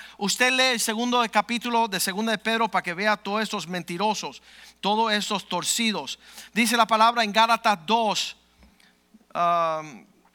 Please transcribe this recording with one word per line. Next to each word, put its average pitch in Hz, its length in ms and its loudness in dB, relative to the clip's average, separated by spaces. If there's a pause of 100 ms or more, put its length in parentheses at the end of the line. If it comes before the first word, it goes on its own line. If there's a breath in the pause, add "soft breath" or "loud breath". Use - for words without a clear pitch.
(160 loud breath)
Usted 226 340 0
lee 262 220 4
el 226 80 -2
segundo 240 400 0
de 220 80 0
capítulo 226 600 0
de 190 120 -6
segunda 214 320 -2
de 208 60 -2
Pedro 226 320 -2
para 180 120 -2
que 175 120 -6
vea 208 200 0
todos 202 280 -4
estos 196 260 -6
mentirosos, 180 720 -6 (400 loud breath)
todos 214 320 0
estos 202 340 -2
torcidos. 180 720 -4 (360 loud breath)
Dice 226 200 2
la 233 120 4
palabra 226 360 4
en 202 120 -2
Gálatas 226 500 4
dos, 214 500 0 (1000 soft breath)
um, 160 720 -2 (280)